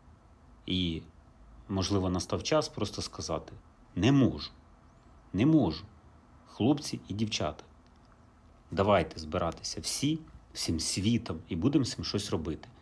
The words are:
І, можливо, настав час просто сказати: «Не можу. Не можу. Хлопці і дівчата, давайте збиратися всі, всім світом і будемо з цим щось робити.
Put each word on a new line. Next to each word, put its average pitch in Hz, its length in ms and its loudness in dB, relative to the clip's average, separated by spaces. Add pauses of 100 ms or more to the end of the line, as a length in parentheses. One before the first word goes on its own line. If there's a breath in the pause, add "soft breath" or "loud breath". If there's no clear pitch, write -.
(680)
І, 87 360 0 (640)
можливо, 95 420 0
настав 90 320 -2
час - 260 2
просто - 340 -6
сказати: - 500 -8 (440)
«Не 107 160 4
можу. 104 380 4 (840)
Не 113 140 2
можу. 135 380 4 (640)
Хлопці 135 600 0
і 92 60 -6
дівчата, 104 500 -4 (1040)
давайте 98 500 2
збиратися 82 600 -4
всі, 151 380 -2 (340)
всім - 280 -2
світом 95 580 0 (100)
і 92 80 -4
будемо 139 280 2
з - 80 -4
цим - 120 -8
щось - 260 -4
робити. 80 380 -4 (140)